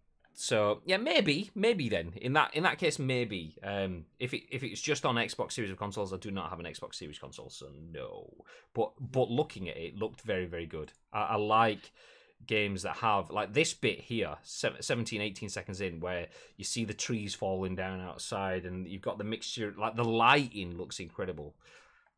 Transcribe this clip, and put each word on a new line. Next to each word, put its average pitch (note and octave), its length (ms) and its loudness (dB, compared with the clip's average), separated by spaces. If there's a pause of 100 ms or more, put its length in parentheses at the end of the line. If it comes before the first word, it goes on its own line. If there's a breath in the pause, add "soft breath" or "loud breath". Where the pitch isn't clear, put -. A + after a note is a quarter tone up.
(340)
so G#2+ 520 2
yeah, F#3 100 4
maybe, G#3 600 4
maybe G3 340 2
then E2+ 260 0
in B2+ 180 -2
that, D3 220 4
in D#3+ 80 0
that D3+ 140 2
case, D#3 200 2
maybe. A#2 640 -2
Um, F#2+ 440 -2 (120)
if B2 160 -4
it, - 160 -4
if C3+ 140 -6
it's G#2+ 160 -6
just D3 260 0
on B2+ 100 4
Xbox A#2 360 0
Series G#2 200 -2
of F#2 60 -8
consoles, G2+ 360 -2
I F#2+ 40 -4
do G2+ 140 -6
not F2+ 180 -4
have F2 120 -8
an F2 40 -8
Xbox - 300 -10
Series D2+ 240 -10
console, C2 300 -14
so - 180 -14 (240)
no. C2 380 -10 (440 loud breath)
But, A#2 240 0
but C3 320 0
looking A#2 380 -2
at C#2 80 -6
it, D#2+ 60 -8
it E2+ 160 -8
looked A2 240 -4
very, F#2+ 240 0
very E2+ 200 -6
good. D#2 280 -8 (180)
I, G#2+ 120 0
I A2 120 2
like G#2+ 560 6 (560 loud breath)
games G2+ 360 2
that E2+ 120 -2
have, G2+ 340 4
like, G#2 240 0
this D#3 200 4
bit G#2+ 260 0
here, F#2 420 -2
se-, - 380 -2
seventeen, A#2 400 0
eighteen G#2 300 -4
seconds F#2+ 320 -6
in, E2+ 180 -2
where F2 280 -2 (280 loud breath)
you G2 80 -12
see A2+ 220 -2
the G#2 80 -4
trees G#2 420 -2
falling F#2+ 400 0
down F#2 240 -2
outside, F#2 680 -2
and F#2 220 -6
you've G2 140 -10
got G#2 160 -4
the G#2 80 -4
mixture, G#2+ 520 -4
like, A2+ 200 -2
the A#2+ 80 4
lighting A2+ 720 4
looks F2+ 240 -6
incredible. E2 540 -6 (640 loud breath)